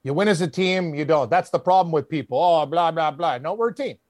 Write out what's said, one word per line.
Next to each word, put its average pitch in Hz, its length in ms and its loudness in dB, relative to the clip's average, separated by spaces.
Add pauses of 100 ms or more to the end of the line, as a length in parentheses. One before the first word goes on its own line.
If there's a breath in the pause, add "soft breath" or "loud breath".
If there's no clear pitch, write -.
You 135 100 -6
win 190 140 0
as 185 140 2
a 180 80 -2
team, 185 480 -2
you 151 80 -4
don't. 143 260 2
That's 170 200 0
the 170 100 0
problem 180 320 2
with 151 160 -2
people. 143 340 -2
"Oh, 165 240 4
blah, 165 240 0
blah, 160 220 -2
blah." 147 260 -2
No, 156 160 -6
we're 233 140 0
a 220 60 -6
team. - 240 -8 (120)